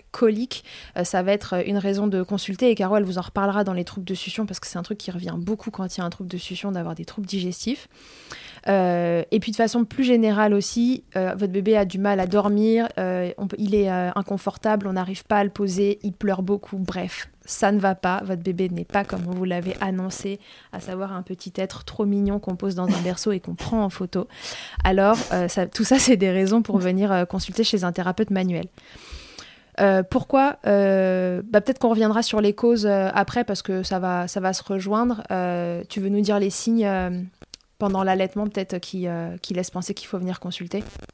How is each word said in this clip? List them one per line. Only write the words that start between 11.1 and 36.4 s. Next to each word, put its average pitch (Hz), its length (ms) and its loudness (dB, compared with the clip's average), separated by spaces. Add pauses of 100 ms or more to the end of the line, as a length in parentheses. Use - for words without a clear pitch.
euh, 185 200 0
votre 190 140 -2
bébé 196 240 4
a 208 80 6
du 190 160 -4
mal 196 220 2
à 185 60 0
dormir, 208 600 4 (100)
euh, 180 400 0
on 202 100 -4
peut, 208 120 -8
il 208 160 0
est, 196 160 4
euh, 180 240 0
inconfortable, 202 720 -2
on 190 60 -2
n'arrive 185 320 -4
pas 208 140 4
à 202 40 6
le 202 60 0
poser, 202 520 0
il 202 120 -4
pleure 190 300 -2
beaucoup. 202 340 -4
Bref, 185 500 -6 (160)
ça - 300 2
ne 208 60 4
va 190 140 4
pas. 185 300 -2
Votre 190 180 -4
bébé 180 280 -2
n'est 170 160 -6
pas 202 180 0
comme 190 200 -6
vous 185 200 -4
l'avez 180 380 -4
annoncé, 190 580 -4 (320)
à 185 80 -12
savoir 190 320 -8
un 185 120 -8
petit 180 340 -12
être 190 260 -6
trop - 220 -4
mignon 202 340 0
qu'on 190 160 -6
pose 196 180 -4
dans 180 140 -2
un 180 160 2
berceau 180 300 -2
et 185 80 -4
qu'on 175 140 -10
prend 220 280 0
en 196 60 0
photo. 185 400 -4 (560)
Alors, 196 320 6 (160)
euh, 180 160 2
ça, 180 180 -2
tout - 160 -2
ça, 262 160 6
c'est 262 160 8
des 185 160 4
raisons 190 300 4
pour 208 160 2
venir, 185 340 2
euh, 180 140 4
consulter 190 400 -2
chez 190 180 0
un 175 80 0
thérapeute 185 380 -2
manuel. 180 380 0 (1120)
Euh, 190 280 6
pourquoi, 269 460 2 (120)
euh, 190 760 4
bah, 214 160 2
peut-être 254 200 0
qu'on 240 100 4
reviendra 220 320 4
sur 220 180 0
les 208 140 4
causes, 233 320 2
euh, 196 280 2
après, 202 300 0
parce 196 180 -4
que 185 220 -2
ça 185 160 -2
va, 180 300 -2
ça 208 100 -6
va 185 140 0
se 185 100 -6
rejoindre. 214 580 0 (100)
Euh, 175 580 -2
tu - 100 -6
veux 196 100 -2
nous 202 120 2
dire 202 180 4
les 202 100 2